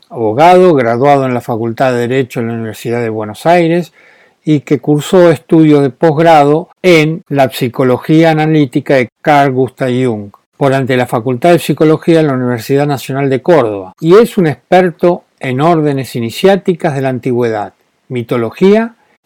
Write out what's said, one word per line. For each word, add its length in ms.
abogado 640
graduado 520
en 80
la 60
Facultad 540
de 60
Derecho 420
de 60
la 80
Universidad 460
de 60
Buenos 380
Aires 480
y 160
que 200
cursó 520
estudios 520
de 60
posgrado 800
en 480
la 200
psicología 840
analítica 640
de 120
Carl 320
Gustav 360
Jung, 420
por 180
ante 200
la 120
Facultad 460
de 40
Psicología 600
de 100
la 60
Universidad 520
Nacional 460
de 100
Córdoba, 580
y 140
es 240
un 80
experto 760
en 200
órdenes 560
iniciáticas 760
de 80
la 80
antigüedad, 640
mitología 840